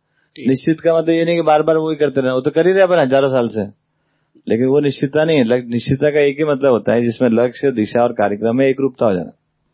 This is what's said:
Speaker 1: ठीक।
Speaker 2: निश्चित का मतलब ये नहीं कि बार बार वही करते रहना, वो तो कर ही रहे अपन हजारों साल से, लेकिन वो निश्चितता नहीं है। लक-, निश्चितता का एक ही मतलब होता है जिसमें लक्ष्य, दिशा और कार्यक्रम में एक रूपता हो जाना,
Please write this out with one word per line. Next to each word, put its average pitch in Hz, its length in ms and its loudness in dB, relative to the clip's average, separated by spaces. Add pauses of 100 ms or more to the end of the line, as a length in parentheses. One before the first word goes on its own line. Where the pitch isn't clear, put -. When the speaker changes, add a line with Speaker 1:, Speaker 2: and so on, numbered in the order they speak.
(360)
Speaker 1:
ठीक। 127 120 -4
Speaker 2:
निश्चित 143 320 0
का 165 180 2
मतलब 160 160 0
ये 165 100 0
नहीं 170 120 0
कि 165 60 -2
बार 156 200 2
बार 160 140 2
वही 156 200 -2
करते 143 240 -2
रहना, 127 140 0
वो 127 60 0
तो 139 100 -2
कर 165 160 0
ही 185 60 2
रहे 190 100 4
अपन 180 160 2
हजारों 135 300 2
साल 127 200 0
से, 107 160 -4 (840)
लेकिन 113 200 0
वो 139 140 2
निश्चितता 147 440 -2
नहीं 160 120 0
है। 131 80 4
लक-, 120 240 -2
निश्चितता 135 420 -2
का 147 100 0
एक 143 180 0
ही 156 60 0
मतलब 139 280 0
होता 107 220 0
है 120 80 2
जिसमें 120 280 0
लक्ष्य, 120 420 0
दिशा 113 300 0
और 120 100 0
कार्यक्रम 107 440 -2
में 135 100 2
एक 135 140 -2
रूपता 131 260 -2
हो 101 80 2
जाना, 82 160 -6 (440)